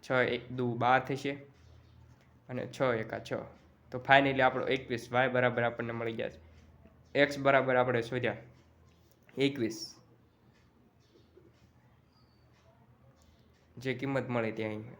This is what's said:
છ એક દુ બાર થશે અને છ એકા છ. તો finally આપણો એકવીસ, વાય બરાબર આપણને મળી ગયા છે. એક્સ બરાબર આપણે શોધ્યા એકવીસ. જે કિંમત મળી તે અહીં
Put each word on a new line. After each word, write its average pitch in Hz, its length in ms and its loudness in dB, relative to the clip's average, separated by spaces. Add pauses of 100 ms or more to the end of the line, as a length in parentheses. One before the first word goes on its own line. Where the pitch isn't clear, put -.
છ - 60 -20 (260)
એક 123 220 -10
દુ 123 80 -2 (100)
બાર 123 320 4
થશે 139 260 -4 (1160)
અને 123 180 -6
છ - 120 -16 (220)
એકા 110 180 -8
છ. - 120 -10 (600)
તો 127 60 -8 (100)
finally 135 340 6
આપણો 127 240 2 (100)
એકવીસ, 127 360 -6
વાય 123 180 2
બરાબર 123 340 2
આપણને 117 300 -4
મળી 117 280 -6
ગયા 117 140 -6
છે. - 40 -20 (760)
એક્સ 143 240 4
બરાબર 131 360 4
આપણે 123 260 2
શોધ્યા 117 360 -2 (1000)
એકવીસ. 135 420 -2 (4000)
જે 127 160 -4
કિંમત 135 360 -4
મળી 117 220 -2
તે 110 140 -6
અહીં 107 180 -8 (160)